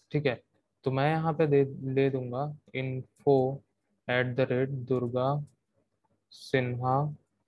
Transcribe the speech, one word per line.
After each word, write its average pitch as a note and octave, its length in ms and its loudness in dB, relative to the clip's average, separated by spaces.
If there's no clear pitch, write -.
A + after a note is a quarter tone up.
ठीक D3 140 -2
है, B2 140 0
तो C3 60 0
मैं C3+ 200 2
यहाँ D#3+ 220 0
पे D#3+ 140 2
दे, C#3 180 6
दे C3+ 440 0
दूंगा B2+ 340 -4
info C3 640 0
at B2+ 280 0
the C3 100 2
rate C3 400 -2
durga B2+ 400 0
sinha B2 600 -2